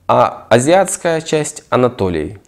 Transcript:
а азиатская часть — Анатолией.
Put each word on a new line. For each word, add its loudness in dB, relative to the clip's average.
а 0
азиатская 2
часть — -4
Анатолией. -2